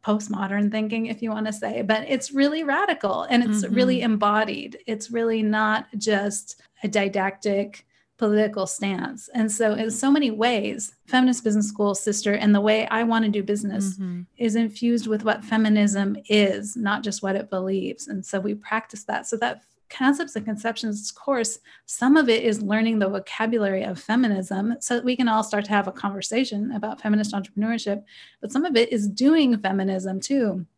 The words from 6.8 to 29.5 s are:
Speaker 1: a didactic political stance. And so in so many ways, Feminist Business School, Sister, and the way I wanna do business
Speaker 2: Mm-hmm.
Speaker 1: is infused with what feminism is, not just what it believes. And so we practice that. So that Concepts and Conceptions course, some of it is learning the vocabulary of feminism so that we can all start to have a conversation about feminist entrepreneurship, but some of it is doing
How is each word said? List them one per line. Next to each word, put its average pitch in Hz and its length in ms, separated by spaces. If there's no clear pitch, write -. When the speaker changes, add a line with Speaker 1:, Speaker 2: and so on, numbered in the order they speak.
Speaker 1:
a 214 40
didactic 202 1000
political 208 480
stance. 196 680
And 220 180
so 214 220
in 220 180
so 269 180
many 285 220
ways, 214 640
Feminist 254 380
Business 208 240
School, 208 260
Sister, 208 400
and 208 220
the 202 60
way 214 260
I 220 160
wanna 226 260
do 202 140
business 202 520
Speaker 2:
Mm-hmm. 180 260
Speaker 1:
is 226 180
infused 233 520
with 214 180
what 214 180
feminism 208 760
is, 202 480
not 208 260
just 202 180
what 190 140
it 202 140
believes. 190 580
And 190 180
so 196 140
we 208 160
practice 214 500
that. - 220
So 226 100
that 233 260
Concepts 277 460
and 208 100
Conceptions 214 680
course, 240 480
some 269 320
of 285 100
it 226 160
is 214 180
learning 220 380
the 190 80
vocabulary 196 760
of 185 160
feminism 208 800
so - 160
that 240 100
we 247 100
can 247 140
all 220 140
start 208 220
to 202 60
have 202 160
a 185 40
conversation 214 800
about 220 300
feminist 214 320
entrepreneurship, 202 680
but 214 100
some 285 140
of 302 100
it 233 160
is 208 160
doing 262 520